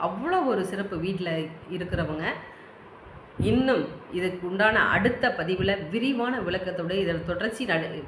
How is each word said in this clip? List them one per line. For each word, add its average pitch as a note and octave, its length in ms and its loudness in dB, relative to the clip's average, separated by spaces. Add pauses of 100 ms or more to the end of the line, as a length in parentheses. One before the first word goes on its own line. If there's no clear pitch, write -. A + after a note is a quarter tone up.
அவ்வளோ C4+ 440 2
ஒரு G3 180 2
சிறப்பு G3 340 -4
வீட்ல F3 400 0 (320)
இருக்கிறவங்க. E3+ 540 -2 (1120)
இன்னும் A#3+ 500 4 (240)
இதுக்கு F3+ 340 -2
உண்டான G3 420 4
அடுத்த A#3 500 2
பதிவுல F3+ 520 0
விரிவான A#3+ 480 0
விளக்கத்தோட F3+ 540 -2
இதோட E3+ 320 2
தொடர்ச்சி G#3 400 -2
நட-, D#3+ 420 0